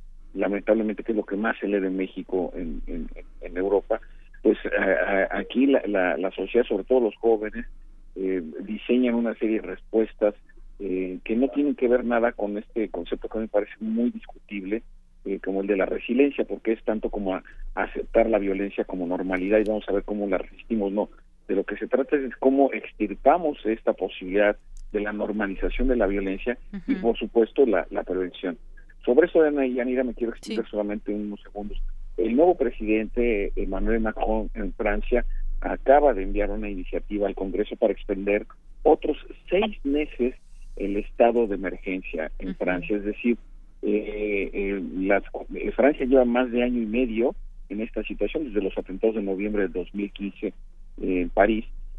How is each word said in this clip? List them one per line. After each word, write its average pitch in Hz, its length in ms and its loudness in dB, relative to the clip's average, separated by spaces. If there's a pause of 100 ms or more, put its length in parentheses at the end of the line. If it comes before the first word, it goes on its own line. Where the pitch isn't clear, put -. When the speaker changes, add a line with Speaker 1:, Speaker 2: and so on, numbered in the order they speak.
(340)
Speaker 1:
lamentablemente 101 720 0
que 113 80 -2
es 110 40 -2
lo 104 80 0
que 98 120 -6
más 110 240 0
se 98 80 -2
lee 101 100 2
de 95 120 0
México 92 680 -4
en, 82 320 -6
en, 80 200 -6 (320)
en 87 160 -12
Europa, 98 440 2 (420)
pues, 104 160 6 (180)
a-, 95 600 2
a-, - 20 -2
aquí 120 280 0
la, 135 200 4
la, 90 300 2
la 92 160 -2
sociedad, 107 340 0
sobre 101 160 0
todo 131 160 4
los 113 180 2
jóvenes, 113 500 0 (500)
eh, 95 260 0 (200)
diseñan 120 520 2
una 117 200 0
serie 110 260 0
de - 80 -8
respuestas, 104 640 0 (460)
eh, 92 420 -2
que 113 140 -2
no 131 140 4
tienen 143 260 0
que 127 100 2
ver 120 180 4
nada 117 280 2
con 104 260 -4
este 110 300 -4
concepto - 400 -6
que 110 100 -6
me 110 100 -4
parece 104 300 -2
muy 113 320 0
discutible, 104 720 -8 (460)
eh, 98 160 -4
como 95 160 -2
el 98 60 -4
de 101 100 2
la 95 100 2
resiliencia, 135 580 0
porque 101 280 -4
es 113 120 -4
tanto 110 260 -2
como 98 240 -4
a-, 90 100 -8 (300)
aceptar - 560 2
la 107 80 4
violencia 98 460 -2
como 92 220 -4
normalidad 92 520 2
y 104 100 4
vamos 107 200 -2
a 98 40 -2
ver 98 120 0
cómo 104 220 -4
la 95 120 0
resistimos, - 540 -4
no. 101 180 -2 (380)
De 98 60 -2
lo 95 100 2
que 104 120 -8
se 143 100 -6
trata 131 300 2
es 139 60 -2
de 127 160 -6
cómo 135 340 6
extirpamos 139 920 0
esta 110 280 0
posibilidad 98 640 0 (360)
de 104 80 -2
la 104 120 -4
normalización 104 760 -2
de 123 80 4
la 107 100 4
violencia 98 500 -2 (300)
y, - 60 0
Speaker 2:
Ujú. 185 100 0
Speaker 1:
por 117 160 2
supuesto, 117 480 4
la, 92 240 2
la - 140 -4
prevención. 90 520 -4 (480)
Sobre 135 240 8
eso, 165 140 6
Ana 147 240 4
y 123 80 -2
Yanira, 127 300 0
me 117 100 -4
quiero 117 180 -2
extender 110 320 -4
Speaker 2:
Sí. - 60 -16
Speaker 1:
solamente 107 420 -2
unos 104 300 -4
segundos. 104 360 -8 (380)
El 113 200 2
nuevo 170 200 8
presidente, 110 1000 0
Emmanuel 101 440 0
Macron, 110 540 0
en 101 180 -4
Francia, 107 520 0 (360)
acaba 135 540 4
de 95 80 -2
enviar 101 280 0
una 104 180 -4
iniciativa 101 580 -4
al 95 80 -2
Congreso 98 420 -4
para 104 160 2
extender 101 540 -2 (360)
otros 151 340 4 (340)
seis 202 340 2
meses 139 500 -2 (420)
el 98 200 -4
estado 117 500 4
de 98 100 -2
emergencia 90 800 -6
en 95 120 -6
Speaker 2:
Ujú. 92 80 -10
Speaker 1:
Francia. 90 380 -2
Es 101 80 -6
decir, 110 320 0 (460)
eh, 104 720 -2
eh, 98 300 -2 (160)
las, 95 240 2 (320)
eh, - 180 -4
Francia 139 340 4
lleva 127 180 8
más 120 260 2
de 120 120 2
año 123 200 0
y 110 40 -2
medio 117 480 0 (340)
en 104 120 -6
esta 113 240 -4
situación, 104 400 -4
desde 101 180 -8
los 95 140 -4
atentados 104 400 -2
de 107 60 -2
noviembre 101 400 -2
de 92 60 0 (120)
dos 87 140 -8
mil 101 180 -4
quince, 101 360 -8
eh, - 760 -6
en 85 80 -4
París, 107 340 4 (340)